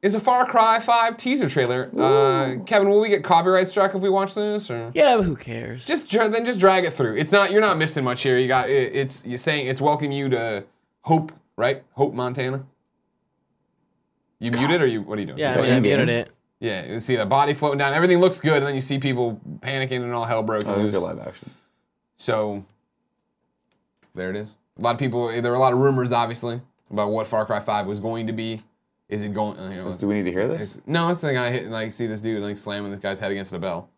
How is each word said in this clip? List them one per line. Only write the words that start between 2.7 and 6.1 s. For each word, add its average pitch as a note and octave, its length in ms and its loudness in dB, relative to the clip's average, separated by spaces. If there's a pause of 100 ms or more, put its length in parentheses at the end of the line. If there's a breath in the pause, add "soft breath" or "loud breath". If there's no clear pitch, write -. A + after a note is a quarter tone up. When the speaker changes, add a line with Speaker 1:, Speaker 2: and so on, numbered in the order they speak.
Speaker 1:
will G3+ 120 6
we A3+ 80 2
get G3 140 2
copyright F#3 460 4
struck G3 260 2
if F#3+ 60 -2
we G3 80 0
watch F#3+ 260 0
this? G#3 340 -4
Or? A#2 260 -8
Speaker 3:
Yeah, C4+ 220 6
but G#3+ 80 2
who D#3+ 120 -2
cares? A#2+ 500 -10
Speaker 1:
Just D4+ 220 -2
dra-, A3 200 2